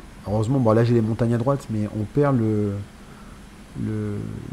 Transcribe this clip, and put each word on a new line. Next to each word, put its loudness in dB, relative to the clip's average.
heureusement, 0
bon, 6
là, 6
j'ai 4
les 6
montagnes 0
à 0
droite, 0
mais -2
on -2
perd 2
le, 2
le, -4